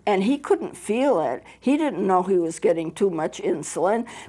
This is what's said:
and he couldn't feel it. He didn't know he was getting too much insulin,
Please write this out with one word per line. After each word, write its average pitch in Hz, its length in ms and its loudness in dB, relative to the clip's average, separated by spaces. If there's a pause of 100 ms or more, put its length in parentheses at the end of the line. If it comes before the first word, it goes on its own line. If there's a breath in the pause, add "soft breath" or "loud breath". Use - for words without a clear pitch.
and 196 180 2
he 285 140 2
couldn't 330 360 -2
feel 233 460 2
it. 127 220 -2 (180 loud breath)
He 277 160 2
didn't 220 300 -2
know 185 160 4
he 180 160 2
was 165 200 -2
getting 165 340 0
too 196 180 0
much 165 320 -4
insulin, 185 640 0 (220 loud breath)